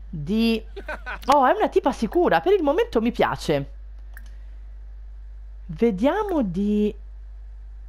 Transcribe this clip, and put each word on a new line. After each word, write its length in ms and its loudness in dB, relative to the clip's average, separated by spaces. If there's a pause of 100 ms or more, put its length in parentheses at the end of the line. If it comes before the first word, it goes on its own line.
(100)
di... 540 0 (640)
Oh, 200 8
è 80 8
una 140 2
tipa 240 2
sicura. 480 4
Per 120 4
il 100 4
momento 380 2
mi 100 2
piace. 600 0 (2000)
Vediamo 760 2
di... 520 0 (960)